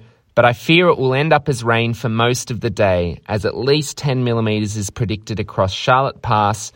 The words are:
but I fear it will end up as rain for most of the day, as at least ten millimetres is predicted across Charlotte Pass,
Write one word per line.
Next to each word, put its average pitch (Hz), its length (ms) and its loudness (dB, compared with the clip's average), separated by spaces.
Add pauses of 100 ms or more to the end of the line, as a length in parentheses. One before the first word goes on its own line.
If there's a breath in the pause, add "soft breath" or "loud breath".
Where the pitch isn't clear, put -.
(340 soft breath)
but 117 120 4
I 120 80 4
fear 170 340 2
it - 80 4
will 131 160 0
end 151 220 2
up 147 160 0
as 117 120 -2
rain 117 300 0
for 113 160 -6
most 117 420 0
of 110 100 -6
the 120 100 -2
day, 90 580 0
as 85 160 -4
at - 120 -2
least 139 420 0
ten 127 260 -2
millimetres 107 520 0
is 101 120 -4
predicted 104 500 -6
across 98 340 -2
Charlotte 131 500 0
Pass, 107 540 0